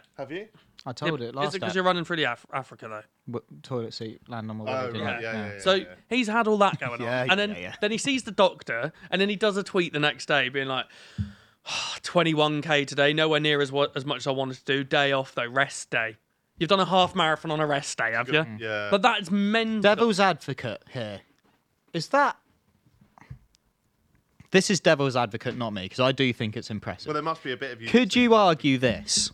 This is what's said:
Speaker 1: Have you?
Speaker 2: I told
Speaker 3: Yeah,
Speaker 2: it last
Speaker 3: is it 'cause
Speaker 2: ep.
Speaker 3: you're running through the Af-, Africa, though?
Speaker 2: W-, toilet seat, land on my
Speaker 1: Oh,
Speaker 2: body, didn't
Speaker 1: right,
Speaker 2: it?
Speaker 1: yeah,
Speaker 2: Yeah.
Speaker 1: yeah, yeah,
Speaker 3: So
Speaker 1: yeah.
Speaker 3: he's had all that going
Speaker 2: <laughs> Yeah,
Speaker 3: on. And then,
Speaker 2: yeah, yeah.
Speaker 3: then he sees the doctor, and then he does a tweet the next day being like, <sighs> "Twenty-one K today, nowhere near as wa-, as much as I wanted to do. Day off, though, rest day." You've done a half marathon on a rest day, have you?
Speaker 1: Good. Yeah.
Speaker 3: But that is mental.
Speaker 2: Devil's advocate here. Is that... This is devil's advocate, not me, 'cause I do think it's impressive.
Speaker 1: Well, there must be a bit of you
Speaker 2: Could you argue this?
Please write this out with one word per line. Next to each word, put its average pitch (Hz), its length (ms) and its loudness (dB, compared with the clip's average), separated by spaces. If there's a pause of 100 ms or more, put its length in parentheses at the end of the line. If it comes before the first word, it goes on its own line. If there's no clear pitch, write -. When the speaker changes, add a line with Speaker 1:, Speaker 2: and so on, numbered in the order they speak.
(180)
Speaker 1:
Have 135 140 -12
you? 196 160 -12 (360)
Speaker 2:
I 131 80 -8
told 151 280 -4
Speaker 3:
Yeah, 117 80 -8
Speaker 2:
it 123 60 -12
last 143 140 -4
Speaker 3:
is 143 80 -6
it 185 40 -8
'cause - 100 -4
Speaker 2:
ep. 180 60 -4
Speaker 3:
you're 185 80 2
running 180 200 2
through 170 120 -4
the 156 80 0
Af-, 120 280 -4
Africa, 123 360 -10
though? 107 140 -10 (380)
Speaker 2:
W-, 143 220 -18
toilet 117 320 -8
seat, 110 340 -12
land 113 220 -10
on 107 80 -8
my 107 60 -10
Speaker 1:
Oh, - 20 -10
Speaker 2:
body, 127 280 -4
didn't 113 120 -6
Speaker 1:
right, 120 120 -6
Speaker 2:
it? 117 40 -10
Speaker 1:
yeah, 113 100 -6
Speaker 2:
Yeah. 107 140 -6
Speaker 1:
yeah, 104 80 -10
yeah, 101 60 -14
Speaker 3:
So 185 140 2
Speaker 1:
yeah. 190 100 0 (240)
Speaker 3:
he's 240 200 0
had 220 200 0
all 214 100 4
that 196 220 2
going 123 200 -6
Speaker 2:
<laughs> - 20 -
Yeah, 123 200 0
Speaker 3:
on. 131 80 0
And 196 100 4
then, 208 100 -2
Speaker 2:
yeah, 190 80 -10
yeah. 90 220 -10
Speaker 3:
then 214 120 0
he 220 60 -2
sees 262 260 -2
the 226 80 -10
doctor, 151 600 0 (180)
and 180 100 0
then 202 80 2
he 208 80 -2
does 202 200 0
a 202 60 -2
tweet 180 300 -2
the 147 80 -4
next 147 260 0
day 139 220 2
being 135 200 -4
like, 127 180 -4 (760)
<sighs> - 380 -6
"Twenty-one 151 600 2
K 147 220 2
today, 143 280 2
nowhere 156 280 2
near 151 200 2
as 139 120 0
wa-, 139 220 2
as 135 120 -6
much 135 120 -4
as 123 80 -10
I 139 60 2
wanted 131 260 -4
to - 60 -20
do. 139 200 0
Day 139 280 2
off, 135 220 -2
though, 120 140 -4
rest 135 420 -2
day." 113 260 -2 (420)
You've 165 120 0
done 196 100 6
a 185 40 2
half 180 300 4
marathon 160 380 0
on 151 80 0
a 156 60 2
rest 143 320 -2
day, 113 140 0
have 120 160 -2
you? 151 160 4
Speaker 1:
Good. 110 160 -10
Yeah. 107 300 -4
Speaker 3:
But 196 120 4
that 226 200 2
is 165 80 -10
mental. 214 520 0
Speaker 2:
Devil's 208 360 4
advocate 147 640 0 (100)
here. 107 280 -8 (720)
Is 165 160 -6
that... 269 280 2 (2250)
This 190 200 4
is 180 100 2
devil's 139 340 4
advocate, 120 420 -2
not 120 160 -4
me, 95 160 -6
'cause - 120 -4
I 127 120 4
do 131 200 2
think 110 240 -4
it's 117 140 -10
impressive. 101 380 -8
Speaker 1:
Well, 151 60 -4
there 151 80 -2
must 160 200 -6
be 135 100 -6
a 123 40 -4
bit 135 160 -8
of 113 100 -14
you 117 60 -10
Speaker 2:
Could 240 280 4
you 240 180 6
argue 160 440 4
this? - 540 0